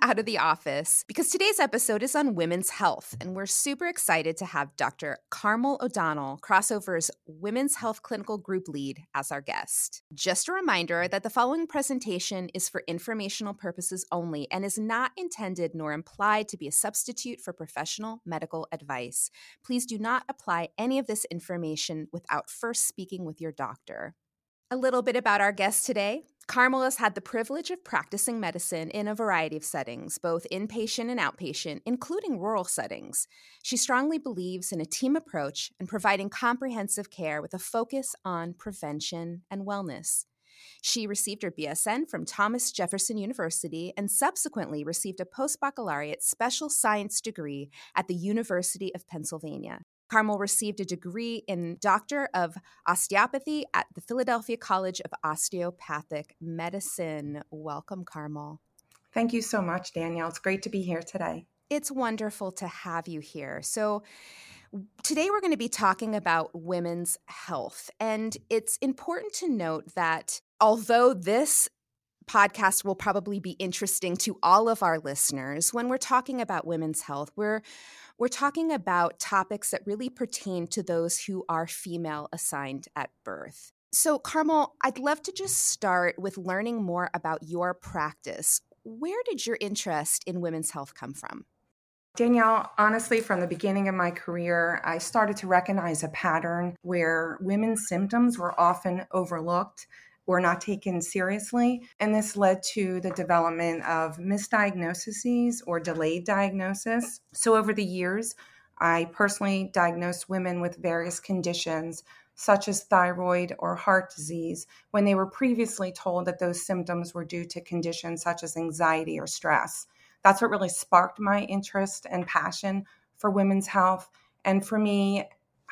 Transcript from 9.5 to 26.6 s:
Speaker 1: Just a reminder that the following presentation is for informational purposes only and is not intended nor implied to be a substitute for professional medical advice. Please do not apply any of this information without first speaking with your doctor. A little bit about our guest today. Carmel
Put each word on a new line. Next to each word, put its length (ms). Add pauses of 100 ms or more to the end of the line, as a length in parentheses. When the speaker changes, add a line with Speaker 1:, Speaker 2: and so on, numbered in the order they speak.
Speaker 1:
Just 360
a 40
reminder 560
that 140
the 80
following 360
presentation 840
is 160
for 180
informational 680
purposes 580
only 380
and 120
is 160
not 380
intended 580
nor 200
implied 540
to 100
be 100
a 40
substitute 680
for 140
professional 720
medical 440
advice. 600 (340)
Please 220
do 120
not 300
apply 480
any 220
of 80
this 240
information 840
without 380
first 360
speaking 380
with 160
your 100
doctor. 640 (560)
A 60
little 260
bit 140
about 240
our 120
guest 340
today. 380 (220)
Carmel 360